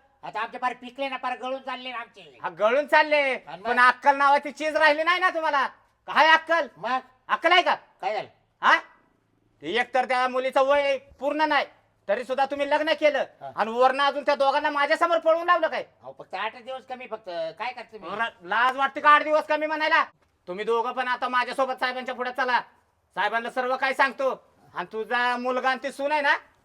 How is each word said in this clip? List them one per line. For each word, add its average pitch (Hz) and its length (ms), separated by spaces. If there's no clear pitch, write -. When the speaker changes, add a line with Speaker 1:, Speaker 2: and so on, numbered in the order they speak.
Speaker 1:
आता 208 180
आमचे 233 180
पार 247 140
पिकले 247 360
ना, 262 80
पार 254 220
गळून 254 240
चालले 254 280
ना 240 80
आमचे. 202 440
Speaker 2:
हा, 175 60
गळून 220 380
चालले, 294 480
Speaker 1:
आणि 180 280
मग? 220 60
Speaker 2:
पण 233 120
अक्कल 254 360
नावाची 285 340
चीज 294 260
राहिली 311 260
नाही 349 180
ना 359 100
तुम्हाला. 302 360
काय 277 240
अक्कल? 320 360
Speaker 1:
मग? 226 220
Speaker 2:
अक्कल 311 240
आहे 359 100
का? 285 120
Speaker 1:
काय - 400
झालं? 160 140
Speaker 2:
हा? 269 160
ते 185 180
एकतर 254 240
त्या 254 240
मुलीचं 254 340
वय 277 360
पूर्ण 294 440
नाही, 294 240
तरी 220 160
सुद्धा 262 220
तुम्ही 277 240
लग्न 302 300
केलं 277 240
Speaker 1:
हा. 139 160
Speaker 2:
आणि 208 140
वरनं 262 340
अजून 277 180
त्या 294 120
दोघांना 277 360
माझ्यासमोर 311 480
पळवून 330 280
लावलं 339 220
काय? 240 160
Speaker 1:
अहो, 135 160
फक्त - 160
आठ 220 220
दिवस 247 320
कमी 254 220
फक्त, 214 180
काय 170 440
करते 220 260
मी? 165 120
Speaker 2:
र-, 208 360
लाज 233 300
वाटते 269 240
का 285 100
आठ 294 120
दिवस 302 240
कमी 302 200
म्हणायला? 311 380
तुम्ही 185 160
दोघं 233 280
पण 254 160
आता 247 200
माझ्यासोबत 254 520
साहेबांच्या 254 340
पुढे 247 180
चला, 247 280
साहेबांना 226 360
सर्व 254 260
काय 262 180
सांगतो. 262 500
आणि 175 180
तुझा 240 440
मुलगा 254 340
आणि 254 120
ती 277 100
सून 277 200
आहे 302 80
ना, 285 160